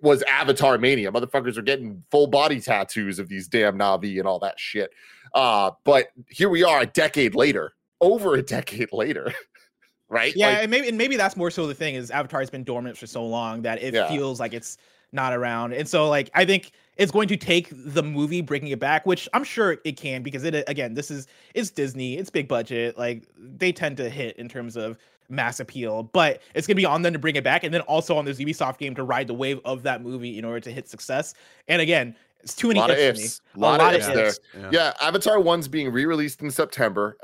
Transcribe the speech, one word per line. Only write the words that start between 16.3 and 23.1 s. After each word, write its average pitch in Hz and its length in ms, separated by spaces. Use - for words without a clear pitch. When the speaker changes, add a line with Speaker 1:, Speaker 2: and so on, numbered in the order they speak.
Speaker 2:
I 180 100
think 190 280
it's 190 160
going 208 160
to 202 80
take 170 360
the 143 300
movie 151 380
bringing 143 320
it 120 80
back, 147 240
which 185 300
I'm 262 100
sure 202 400
it 151 140
can, 131 240
because 123 220
it, 151 240
again, 135 260
this 143 160
is, 143 160
it's 220 160
Disney, 131 460
it's 190 140
big 143 180
budget, 117 500
like, 120 260